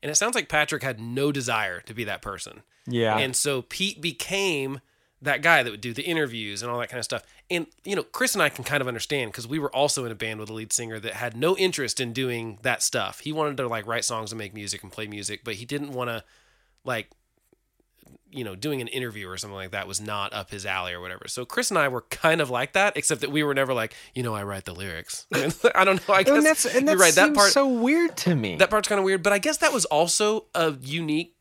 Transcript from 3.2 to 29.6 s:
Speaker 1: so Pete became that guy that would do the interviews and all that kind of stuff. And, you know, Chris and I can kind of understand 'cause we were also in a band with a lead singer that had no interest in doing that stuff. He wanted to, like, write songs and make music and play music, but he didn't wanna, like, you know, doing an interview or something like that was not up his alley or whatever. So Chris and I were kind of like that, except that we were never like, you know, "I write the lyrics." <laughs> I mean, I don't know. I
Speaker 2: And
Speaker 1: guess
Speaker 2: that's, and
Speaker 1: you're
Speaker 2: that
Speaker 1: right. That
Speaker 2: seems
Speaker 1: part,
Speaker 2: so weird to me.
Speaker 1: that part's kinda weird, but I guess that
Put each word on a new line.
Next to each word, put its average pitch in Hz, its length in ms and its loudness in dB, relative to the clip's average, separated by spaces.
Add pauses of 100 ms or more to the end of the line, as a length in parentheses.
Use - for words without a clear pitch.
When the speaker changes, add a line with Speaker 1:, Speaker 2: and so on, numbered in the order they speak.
Speaker 1:
so 135 280 0
Pete 190 380 -6
became 160 800 -2 (400)
that 139 200 -2
guy 160 220 6
that 120 80 -2
would 104 100 -12
do 120 120 -8
the 139 100 -6
interviews 117 580 -4
and 120 100 -8
all 120 80 -4
that 117 100 -6
kind 123 100 -8
of 107 60 -8
stuff. 117 180 -6 (260)
And, 170 160 -2 (180)
you 196 120 -4
know, 175 80 -2
Chris - 320 -2
and 185 80 2
I 147 60 4
can 131 140 -10
kind 143 180 -2
of 127 60 -2
understand 120 460 -4
'cause 117 140 -12
we 139 100 -6
were 143 180 -4
also 135 300 2
in 117 60 -8
a 110 40 -10
band 110 240 -6
with 107 100 -12
a 110 40 -10
lead 110 200 -8
singer 113 260 -2
that 101 140 -8
had 113 220 -6
no 165 220 2
interest 165 420 0
in 120 140 -4
doing 117 480 -4
that 123 220 0
stuff. - 380 -2
He 151 100 -6
wanted 151 260 -2
to, 131 100 -2
like, 113 200 -4
write 117 180 -2
songs 110 260 -4
and 113 60 -8
make 104 160 -10
music 101 300 -8
and 92 80 -16
play 110 160 -10
music, 104 360 -10
but 113 120 -6
he 113 100 -14
didn't 143 280 -6
wanna, 120 300 -4 (600)
like, 117 260 -6 (1200)
you 131 140 -10
know, 101 120 -10
doing 135 260 -4
an 117 80 -8
interview 110 400 -8
or 92 80 -10
something 101 180 -10
like 95 160 -10
that 98 160 -6
was 95 140 -6
not 104 320 -4
up 104 180 -8
his 98 140 -10
alley 92 280 -4
or 87 60 -8
whatever. 90 280 -12
So 123 180 -8
Chris - 260 -2
and 190 80 2
I 143 80 4
were 127 140 -2
kind 165 400 2
of 139 80 0
like 127 240 -4
that, 196 240 2
except 151 240 0
that 147 100 -2
we 151 120 2
were 143 100 0
never 135 200 2
like, 113 200 -2 (200)
you 131 100 -4
know, 117 120 -2
"I 101 80 -4
write 98 220 -6
the 92 100 -10
lyrics." 87 540 -10
<laughs> - 40 -8
I - 80 2
mean, 147 100 0 (220)
I 190 120 8
don't 190 220 4
know. 208 60 6
I 190 60 8
Speaker 2:
And 196 80 6
Speaker 1:
guess 294 160 6
Speaker 2:
that's, 311 220 4
and 254 220 2
Speaker 1:
you're 311 100 6
Speaker 2:
that 185 40 8
Speaker 1:
right. 165 140 10
That 180 120 10
Speaker 2:
seems 302 100 2
Speaker 1:
part, 202 160 8
Speaker 2:
so 277 140 6
weird 277 500 2
to 175 180 2
me. 107 220 0
Speaker 1:
that 185 120 6
part's 214 200 2
kinda 202 140 2
weird, 190 200 2
but 202 80 4
I 202 80 4
guess 285 180 0
that 311 160 4